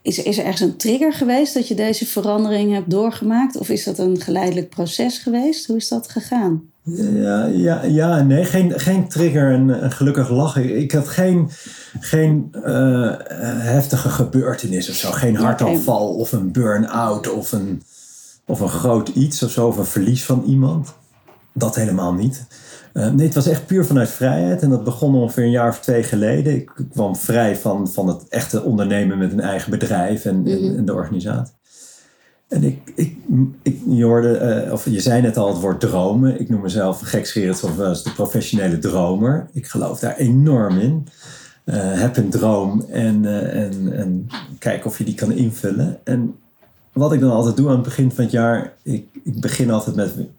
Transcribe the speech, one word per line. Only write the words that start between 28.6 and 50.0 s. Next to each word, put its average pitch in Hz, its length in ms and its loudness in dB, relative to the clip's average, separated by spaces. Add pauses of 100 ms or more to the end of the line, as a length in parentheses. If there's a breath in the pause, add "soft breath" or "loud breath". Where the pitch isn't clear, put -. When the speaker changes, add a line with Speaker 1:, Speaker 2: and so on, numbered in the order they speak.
Speaker 2:
ondernemen 101 540 0
met 92 140 0
een 101 100 -2
eigen 98 300 -4
bedrijf 104 540 -2
en, 95 220 0
en, 95 160 0
Speaker 1:
Mhm. 95 140 0
Speaker 2:
en - 80 0
de - 80 -2
organisatie. 95 600 -4 (920 loud breath)
En 151 160 0
ik, 135 160 0 (160)
ik, - 200 -2 (460)
ik, 135 160 0 (100)
je 120 160 4
hoorde, 117 340 4
eh, 113 340 -2
of - 140 -6
je 107 160 0
zei 123 200 2
net 113 160 2
al 101 100 2
het 92 120 -2
woord 92 200 -2
dromen. 104 600 2
Ik 110 100 -6
noem 104 120 0
mezelf 95 380 -2
gekscherend 92 580 -2
soms 85 180 -4
wel 95 140 -2
eens 82 140 -4
de - 80 -6
professionele 98 680 -2
dromer. 95 760 0
Ik - 140 -8
geloof - 320 -4
daar - 160 -4
enorm 123 640 4
in. 143 280 0 (560 loud breath)
Eh, - 180 -4
heb 95 360 0
een 104 120 2
droom 101 640 0
en, 107 340 2
eh, 104 380 -2
en, 95 340 -4
en 92 300 -2 (320)
kijk - 260 -4
of 113 120 -6
je 110 60 -4
die 107 120 -4
kan 110 160 -2
invullen. 113 720 -2
En 123 320 -2 (580)
wat 147 200 2
ik 135 60 2
dan 131 120 4
altijd 117 260 2
doe 139 100 4
aan 135 80 4
het 120 80 2
begin 131 280 2
van 123 120 -2
het 110 100 0
jaar, 117 400 0 (100)
ik, 131 220 -6 (180)
ik 113 180 -6
begin 120 300 0
altijd 107 240 -2
met 101 180 -2 (260)